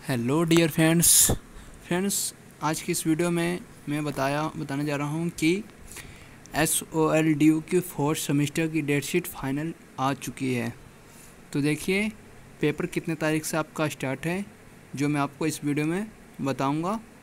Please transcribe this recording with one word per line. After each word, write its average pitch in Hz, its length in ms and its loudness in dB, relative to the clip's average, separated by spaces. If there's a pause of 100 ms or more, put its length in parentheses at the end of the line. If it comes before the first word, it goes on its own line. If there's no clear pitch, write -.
(100)
Hello 131 320 2
dear 165 280 4
friends। 165 600 6 (560)
Friends, 196 280 0 (480)
आज 156 200 0
की 180 100 -2
इस - 140 -2
video 160 240 4
में 170 300 0 (280)
मैं 151 160 -2
बताया, 139 360 0 (160)
बताने 143 280 -4
जा 147 120 -2
रहा 143 120 -2
हूँ 160 220 -2
कि 160 220 2 (1000)
एसओएल 156 800 2
डीयू 156 260 4
की 175 200 0
fourth 156 400 -2
semester 147 480 0
की 156 140 -2
date 143 220 0
sheet 175 220 -2
final 143 460 -4 (280)
आ 135 140 2
चुकी 135 400 -6
है। 117 180 -2 (800)
तो 147 80 0
देखिए 185 480 0 (520)
paper 151 260 0
कितने 165 300 -4
तारीख 156 280 0
से - 120 -4
आपका 156 320 -2
start 135 380 -4
है, 185 180 -2 (520)
जो 143 120 0
मैं 147 120 0
आपको 143 260 -2
इस 156 180 -4
video 147 220 0
में 180 200 -2 (360)
बताऊँगा 143 560 0 (240)